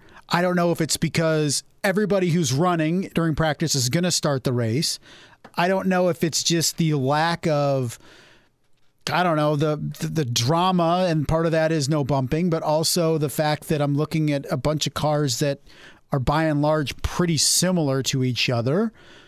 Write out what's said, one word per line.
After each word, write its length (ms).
I 140
don't 140
know 160
if 80
it's 160
because 640
everybody 460
who's 220
running 600
during 200
practice 400
is 140
gonna 220
start 340
the 80
race. 460
I 140
don't 180
know 220
if 160
it's 180
just 340
the 180
lack 520
of, 520
I 120
don't 140
know, 200
the, 200
the, 80
the 160
drama, 840
and 180
part 200
of 60
that 200
is 160
no 160
bumping, 460
but 120
also 540
the 140
fact 380
that 120
I'm 140
looking 360
at 200
a 60
bunch 300
of 80
cars 440
that 220
are 60
by 260
and 160
large 420
pretty 340
similar 680
to 220
each 260
other. 420